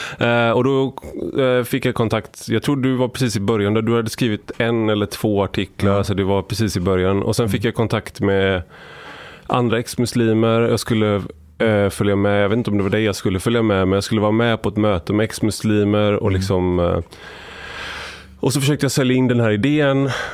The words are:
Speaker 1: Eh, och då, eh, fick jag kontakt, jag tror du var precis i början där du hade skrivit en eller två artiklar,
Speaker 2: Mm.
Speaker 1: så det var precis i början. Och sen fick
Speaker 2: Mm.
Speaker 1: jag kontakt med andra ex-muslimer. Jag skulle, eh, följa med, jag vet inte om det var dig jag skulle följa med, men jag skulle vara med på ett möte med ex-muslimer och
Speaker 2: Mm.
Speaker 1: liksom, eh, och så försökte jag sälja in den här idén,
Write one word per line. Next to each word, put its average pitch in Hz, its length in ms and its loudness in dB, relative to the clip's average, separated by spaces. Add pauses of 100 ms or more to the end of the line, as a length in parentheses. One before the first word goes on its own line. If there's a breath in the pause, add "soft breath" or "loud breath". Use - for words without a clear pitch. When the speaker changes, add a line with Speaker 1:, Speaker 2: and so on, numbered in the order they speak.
(180 loud breath)
Speaker 1:
Eh, 117 320 2
och 123 140 2
då, 135 300 0 (480)
eh, 127 220 2
fick 127 220 -4
jag 123 80 0
kontakt, 110 540 -4
jag 110 140 0
tror 143 140 0
du 131 180 0
var 127 140 0
precis 117 280 -2
i 104 40 -2
början 101 340 2
där 113 80 2
du 113 140 2
hade 113 140 -2
skrivit 110 480 -4
en 113 300 0
eller 104 180 2
två 101 380 0
artiklar, 98 480 -2
Speaker 2:
Mm. 101 120 2
Speaker 1:
så 104 100 -2
det 92 100 0
var 98 180 2
precis 101 340 -2
i 98 40 0
början. 92 420 2
Och 113 140 -2
sen 120 120 0
fick 95 120 -2
Speaker 2:
Mm. 117 80 0
Speaker 1:
jag 110 60 -2
kontakt - 460 -4
med 98 420 2 (840 loud breath)
andra 113 320 0
ex-muslimer. 113 840 2
Jag 113 200 2
skulle, 107 420 0 (360)
eh, 104 320 4
följa 101 260 0
med, 101 280 2
jag 98 40 2
vet 104 100 2
inte 110 120 -2
om 101 60 0
det 101 60 2
var 95 80 0
dig 107 140 2
jag 101 120 0
skulle 95 240 -2
följa 117 220 0
med, 98 260 2
men 95 80 2
jag 98 80 0
skulle 110 160 0
vara 107 120 2
med 113 300 2
på 101 60 -2
ett 101 80 -4
möte 104 360 0
med 107 120 2
ex-muslimer 104 880 0
och 101 160 0
Speaker 2:
Mm. 95 100 2
Speaker 1:
liksom, 92 420 0
eh, 87 180 2 (1400 loud breath)
och 131 120 0
så 139 80 -2
försökte 139 240 0
jag 131 80 0
sälja 127 240 2
in 127 120 2
den 120 120 2
här 113 100 2
idén, 135 600 2 (240 loud breath)